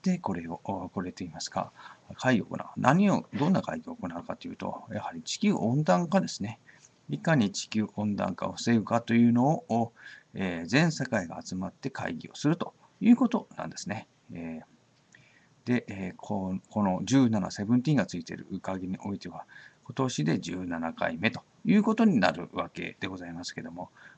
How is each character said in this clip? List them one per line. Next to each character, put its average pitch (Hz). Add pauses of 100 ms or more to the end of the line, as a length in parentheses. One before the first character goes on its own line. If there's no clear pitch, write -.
て 180
こ 101
れ 85
を、 85
お、 92
こ 95
れ 90
と 92
い -
い -
ま 82
す -
か、 - (420)
会 127
議 85
を -
行 127
う。 101 (180)
何 160
を、 143 (120)
ど 151
ん -
な 143
会 80
議 -
を 85
行 92
う 85
か 87
と 87
い 87
う -
と、 -
や 101
は -
り 82
地 -
球 202
温 127
暖 180
化 190
で -
す -
ね。 107 (520)
い 143
か 160
に 104
地 -
球 107
温 104
暖 95
化 -
を 95
防 -
ぐ 104
か 117
と 113
い 120
う 117
の 123
を、 117 (420)
え 90
ー、 -
全 151
世 139
界 101
が 82
集 92
ま 95
っ 95
て -
会 -
議 -
を -
す -
る 156
と - (280)
い 208
う 233
こ 254
と -
な -
ん 156
で -
す -
ね。 - (240)
え 82
ー、 - (1000)
で、 123
え 95
ー、 -
こ 95
う、 92
こ 107
の 95
十 127
七、 95
セ 104
ブ 117
ン 123
テ 156
ィ -
ー 139
ン -
が 95
つ -
い 87
て 87
い 85
る 82 (140)
会 95
議 90
に 92
お 101
い 90
て -
は、 80 (400)
今 -
年 135
で 156
十 90
七 82
回 82
目 85
と - (240)
い 180
う 208
こ 220
と 226
に 156
な 87
る 85
わ 87
け 85
で 95
ご 95
ざ 87
い 85
ま 85
す -
け 82
ど 82
も、 85 (280)